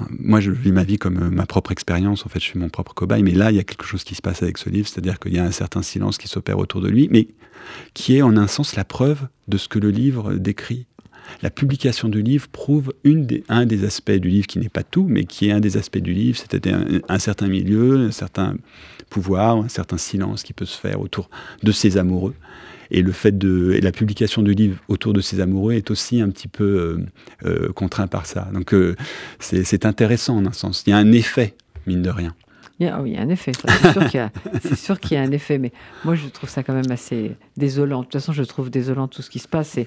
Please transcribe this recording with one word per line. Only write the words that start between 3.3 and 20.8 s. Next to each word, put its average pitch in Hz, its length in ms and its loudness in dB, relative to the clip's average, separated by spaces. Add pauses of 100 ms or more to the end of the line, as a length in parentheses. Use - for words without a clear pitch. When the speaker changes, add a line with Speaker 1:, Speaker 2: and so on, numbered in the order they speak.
Speaker 1:
là, 101 180 4
il 107 60 4
y 95 40 4
a 90 40 -2
quelque - 220 -14
chose - 180 -6
qui - 100 -14
se - 80 -12
passe 92 200 -4
avec 87 160 -4
ce - 100 -10
livre, 101 180 -2
c'est-à-dire 90 320 -4
qu'il 92 160 -6
y 87 40 2
a 90 60 2
un 87 60 0
certain - 320 -4
silence 98 360 -4
qui - 100 -14
s'opère 98 300 -4
autour 98 240 -4
de 95 60 0
lui, 120 220 4
mais 113 180 6 (680)
qui - 220 2
est 139 60 6
en 117 140 6
un 104 100 4
sens - 300 -4
la 98 80 -2
preuve 139 440 -2 (200)
de 98 80 0
ce - 120 -4
que - 100 -2
le 104 120 2
livre 110 440 0
décrit. 101 520 -4 (560)
La - 80 -2
publication 135 580 0
du 107 140 0
livre 135 260 0
prouve 139 440 -2 (120)
une 147 200 6
des, 117 240 -4
un 117 160 4
des 104 200 2
aspects - 260 -4
du 92 180 2
livre 95 200 2
qui - 100 -6
n'est 98 100 -2
pas - 140 -4
tout, 190 260 0
mais 101 160 2
qui - 240 -2
est 104 40 4
un 104 80 4
des 101 160 2
aspects - 220 -4
du 90 140 -2
livre, 117 240 0
c'est-à-dire 95 400 -2
un, 92 220 0 (100)
un 98 120 0
certain 101 260 -2
milieu, 107 640 2
un - 20 -4
certain 95 460 -6 (540)
pouvoir, 98 460 2
un 110 120 -2
certain - 280 -6
silence 101 460 -4
qui - 100 -14
peut - 120 -10
se - 140 -12
faire 98 220 -6